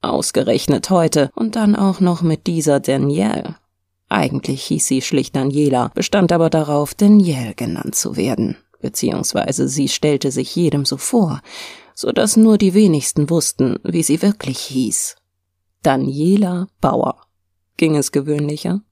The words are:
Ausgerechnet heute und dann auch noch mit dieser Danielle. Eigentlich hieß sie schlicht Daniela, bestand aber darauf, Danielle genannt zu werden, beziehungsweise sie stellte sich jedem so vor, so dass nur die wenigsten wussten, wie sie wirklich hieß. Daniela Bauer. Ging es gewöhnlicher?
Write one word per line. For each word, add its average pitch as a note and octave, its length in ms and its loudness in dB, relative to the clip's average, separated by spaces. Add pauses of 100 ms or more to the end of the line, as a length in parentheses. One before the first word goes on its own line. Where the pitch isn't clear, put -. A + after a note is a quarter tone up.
Ausgerechnet - 880 0
heute D#3+ 460 2
und A3+ 200 -4
dann G#3 200 2
auch F#3+ 240 0
noch F3 220 2
mit D#3+ 260 0
dieser D3+ 320 2
Danielle. C#3+ 760 -2 (520)
Eigentlich C3+ 560 -2
hieß - 240 -2
sie C3 140 0
schlicht - 340 -4
Daniela, C3+ 580 0
bestand F#3 380 0
aber E3 180 4
darauf, D3 440 0
Danielle F3 600 4
genannt - 420 -6
zu - 200 -4
werden, A3+ 400 -2 (240)
beziehungsweise - 880 -4
sie C3+ 200 -2
stellte C#3+ 440 0
sich B2+ 240 -6
jedem C#3+ 300 0
so C#3 120 -4
vor, E3+ 440 0 (540)
so - 160 -4
dass A3 260 2
nur A3 200 6
die G3 160 2
wenigsten D#3 560 2
wussten, D3+ 540 0
wie E3+ 200 -2
sie D#3 180 0
wirklich G3 380 -2
hieß. - 560 -4 (680)
Daniela E3+ 880 2 (140)
Bauer. - 400 -2 (560)
Ging D#3 180 2
es C#3+ 160 -2
gewöhnlicher? D3+ 720 -4 (100)